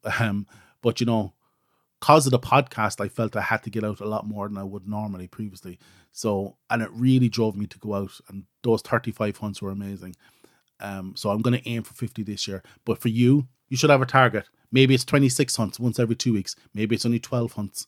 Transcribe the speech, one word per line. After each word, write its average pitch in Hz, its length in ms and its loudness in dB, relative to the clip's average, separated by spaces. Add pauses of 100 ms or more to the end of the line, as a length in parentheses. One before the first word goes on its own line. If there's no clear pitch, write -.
<laughs> 107 160 -4
Um, 104 260 -2 (360)
but, 117 200 0
you 120 40 0
know, 110 280 -2 (680)
'cause 151 260 8
of 131 60 2
the 123 80 6
podcast, 123 640 0
I 101 80 -4
felt 110 260 -4
I 104 60 -2
had 107 220 -2
to 117 60 -10
get 107 140 -4
out 107 160 -4
a 101 60 -10
lot 107 200 -4
more 104 220 -8
than 104 100 -8
I 98 60 -8
would 98 240 -12
normally 104 400 -8
previously. 92 500 -14 (360)
So, 101 420 -2 (140)
and 117 120 0
it 107 100 -6
really 127 360 4
drove 110 300 -2
me 104 100 -6
to - 120 -18
go 104 160 -6
out, 98 160 -6 (180)
and 98 160 -16 (180)
those 113 180 2
thirty-five 110 560 -2
hunts 104 240 -10
were 98 100 -8
amazing. 98 440 -10 (640)
Um, 95 380 -10
so 104 140 0
I'm 107 100 0
gonna 120 240 2
aim 117 180 -6
for - 100 -20
fifty - 300 -8
this 101 240 -8
year. 95 160 -10 (220)
But 113 140 -2
for 120 100 -2
you, 123 400 4 (180)
you 135 80 -6
should 147 140 4
have 139 120 6
a 131 40 0
target. 120 400 4 (260)
Maybe 131 240 6
it's 131 80 2
twenty-six 139 540 2
hunts 110 240 -4
once 120 180 -2
every 117 160 0
two - 160 -2
weeks. 101 240 -4 (180)
Maybe 107 220 -2
it's 110 100 -2
only 120 140 0
twelve 120 340 -4
hunts. - 340 -10